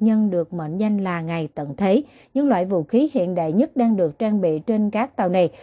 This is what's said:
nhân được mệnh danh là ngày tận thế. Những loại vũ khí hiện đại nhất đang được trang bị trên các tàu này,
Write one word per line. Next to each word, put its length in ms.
nhân 300
được 220
mệnh 240
danh 280
là 160
ngày 340
tận 220
thế. 260
Những 140
loại 160
vũ 180
khí 320
hiện 200
đại 180
nhất 240
đang 200
được 220
trang 220
bị 180
trên 320
các 260
tàu 120
này, 220